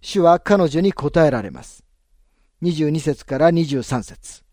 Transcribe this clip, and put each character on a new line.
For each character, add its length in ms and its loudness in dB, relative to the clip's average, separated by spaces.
主 200 -4
は 200 6
彼 280 2
女 120 -2
に 120 0
答 340 0
え 40 4
ら 120 -4
れ 80 -10
ま 120 -18
す。 220 -20
二 100 0
十 180 0
二 100 -2
節 260 -4
か 120 -6
ら 120 6
二 160 2
十 160 -4
三 200 -4
節。 400 -20